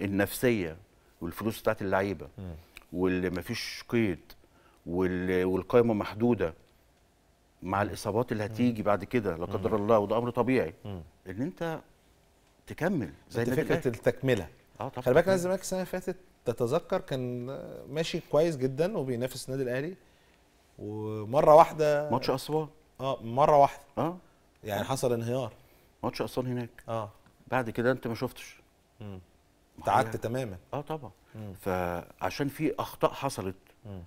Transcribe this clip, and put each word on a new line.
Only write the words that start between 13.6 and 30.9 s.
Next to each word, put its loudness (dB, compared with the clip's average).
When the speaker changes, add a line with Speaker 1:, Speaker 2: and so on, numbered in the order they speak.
Speaker 2:
فكرة 2
Speaker 1:
الأهلي. -2
Speaker 2:
التكملة. 2
Speaker 1:
آه، -6
طبعًا. -10
Speaker 2:
خلي 4
بالك 6
نادي 4
الزمالك -2
السنة -4
اللي -6
فاتت -6
تتذكر 0
كان -6
ماشي -4
كويس 4
جدًا 0
وبينافس -4
النادي -2
الأهلي، -2
ومرة 4
واحدة 6
Speaker 1:
ماتش 0
أسوان. -2
Speaker 2:
آه، -4
مرة 6
واحدة. 6
Speaker 1:
آه. -2
Speaker 2:
يعني -2
Speaker 1:
آه. -2
Speaker 2:
حصل 0
انهيار. -4
Speaker 1:
ماتش -4
أسوان -4
هناك. -6
Speaker 2:
آه. -4
Speaker 1:
بعد 0
كده 2
أنت -4
ما -2
شفتش. -8
Speaker 2:
مم. -12
Speaker 1:
ما -20
Speaker 2:
ابتعدت 2
Speaker 1:
هي -6
Speaker 2:
تمامًا. -6
Speaker 1:
آه، -6
طبعًا. -10